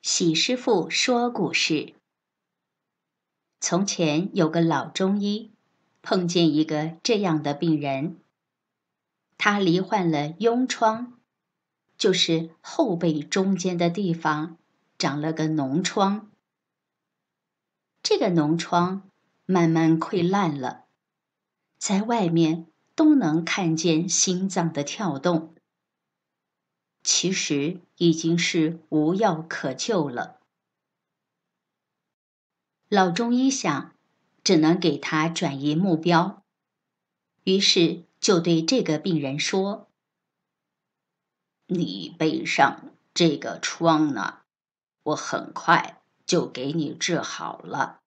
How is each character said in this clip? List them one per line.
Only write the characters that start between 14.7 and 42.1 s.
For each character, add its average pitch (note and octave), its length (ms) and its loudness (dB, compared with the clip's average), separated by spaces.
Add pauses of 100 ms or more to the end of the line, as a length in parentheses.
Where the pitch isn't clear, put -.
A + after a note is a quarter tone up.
长 D3 220 -2
了 D#3+ 140 -2
个 D#3 160 -2
脓 D3+ 340 0
疮。 G3+ 480 -2 (1700)
这 G#4+ 160 0
个 A#3+ 120 2
脓 E3 280 2
疮 F3+ 540 -2 (340)
慢 E3+ 240 4
慢 D#3+ 300 4
溃 F3 260 -2
烂 F3+ 320 0
了， B2+ 280 -10 (920)
在 G3+ 260 0
外 A3 260 0
面 E3 360 2 (300)
都 D#4 180 6
能 E3+ 300 2
看 E3 320 0
见 D#3+ 320 2
心 F#3 400 0
脏 E3+ 240 -2
的 C#3+ 140 -4
跳 D3+ 340 -6
动。 E3 340 -2 (1500)
其 - 280 0
实 D#3+ 480 -2 (160)
已 E3 180 4
经 E3 240 0
是 E3 520 0
无 D#3 240 2
药 F#3+ 280 0
可 D3 320 -6
救 E3+ 360 -2
了。 - 320 -10 (2500)
老 F#3+ 200 4
中 A#3 240 0
医 C4 160 4
想， D#3+ 460 -4 (480)
只 F#3 140 4
能 D#3 200 4
给 D#3+ 200 0
他 D#3 320 -2
转 C#3 320 -4
移 D3 120 -2
目 E3+ 220 2
标， E3+ 480 0 (1040)
于 F#3+ 160 4
是 - 420 2 (160)
就 F#3 220 4
对 E3 200 2
这 G3+ 220 0
个 D3+ 160 0
病 D#3+ 220 -2
人 C#3 180 -6
说 G3 480 -4 (1800)
：“你 G2 520 -6